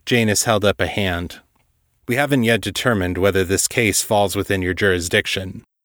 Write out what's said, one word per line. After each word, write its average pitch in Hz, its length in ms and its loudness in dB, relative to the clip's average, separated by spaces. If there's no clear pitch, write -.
Janus 113 400 2
held 107 180 2
up 98 160 2
a 90 80 0
hand. 87 540 -4
"We 120 80 -2
haven't 139 280 2
yet 113 180 2
determined 95 560 -2
whether 95 260 2
this 90 240 0
case 110 340 0
falls 101 360 0
within 98 240 -2
your 90 120 -2
jurisdiction. 95 880 -2